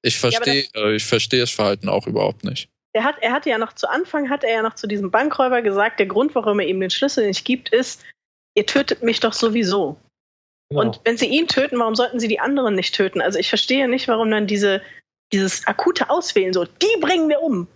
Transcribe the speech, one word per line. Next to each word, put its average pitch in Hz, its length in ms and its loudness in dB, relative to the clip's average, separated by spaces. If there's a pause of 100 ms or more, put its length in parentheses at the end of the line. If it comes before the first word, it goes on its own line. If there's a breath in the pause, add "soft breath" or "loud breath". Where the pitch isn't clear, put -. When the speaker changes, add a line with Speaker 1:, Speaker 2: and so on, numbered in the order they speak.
Speaker 1:
ich - 180 0
Speaker 2:
Ja, 127 60 2
aber 117 40 4 (120)
Speaker 1:
verstehe, 139 200 2 (100)
Speaker 2:
das 110 100 -6
Speaker 1:
äh, 107 120 2
ich 107 100 -2
verstehe 123 340 2
das 120 120 0
Verhalten 101 380 0
auch 98 160 0
überhaupt 104 380 -2
nicht. - 240 -6 (260)
Speaker 2:
Er 220 120 0
hat, 294 160 0
er 233 100 0
hatte 294 180 -2
ja 226 80 0
noch 226 160 -4
zu - 160 -4
Anfang, 294 400 -2
hat 277 140 -2
er 226 100 0
ja 220 80 0
noch 226 140 -2
zu - 100 -10
diesem 202 260 -4
Bankräuber 254 500 2
gesagt, 208 380 0
der 196 80 4
Grund, 226 280 0
warum 208 240 2
er 170 80 -2
ihm 190 140 -2
den 185 100 -2
Schlüssel 277 340 0
nicht 196 200 -2
gibt, 247 240 -2
ist, - 340 -2 (500 loud breath)
„Ihr 208 120 2
tötet - 360 0
mich 233 200 0
doch 220 120 0
sowieso.“ 202 640 0 (720)
Speaker 3:
Genau. 147 120 0
Speaker 2:
Und 226 240 -2
wenn 233 120 2
sie 226 100 0
ihn 311 200 2
töten, 262 320 0
warum 220 160 0
sollten 247 240 0
sie 226 80 -2
die 208 140 0
anderen 240 340 0
nicht 175 180 -2
töten? 190 280 0
Also 202 180 0
ich - 100 -2
verstehe 254 380 0
nicht, 254 220 -2
warum 226 200 2
dann 208 160 2
diese, 196 360 0 (500 loud breath)
dieses 190 360 0
akute - 420 0
Auswählen 294 440 2
so, 175 120 2
„Die 415 340 0
bringen 311 300 2
wir 294 120 2
um“ 202 340 -2